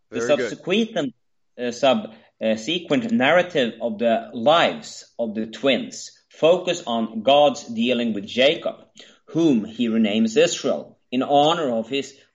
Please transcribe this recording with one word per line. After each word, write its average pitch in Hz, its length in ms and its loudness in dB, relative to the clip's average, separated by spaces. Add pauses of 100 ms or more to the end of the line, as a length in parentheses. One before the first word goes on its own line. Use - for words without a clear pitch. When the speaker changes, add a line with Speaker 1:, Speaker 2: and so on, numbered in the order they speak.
(100)
Speaker 1:
The 110 100 -8
Speaker 2:
Very 127 160 2
good. 120 140 -2
Speaker 1:
subsequent, 180 640 -2 (460)
uh, 123 120 -4
sub-, 117 420 0 (260)
uh, 110 160 0
sequent 143 540 -2
narrative 135 720 2
of 113 180 -6
the 113 340 0
lives 127 840 0
of 113 160 -6
the 110 120 -6
twins - 640 -4 (180)
focus 170 560 2
on 113 360 -4
God's 139 420 4
dealing 117 480 -2
with 101 140 -8
Jacob, 139 500 0 (500)
whom 147 380 2
he 117 240 -4
renames 110 480 0
Israel, 139 600 0 (140)
in 127 100 -2
honor 147 480 2
of 113 180 -4
his 135 240 -6 (220)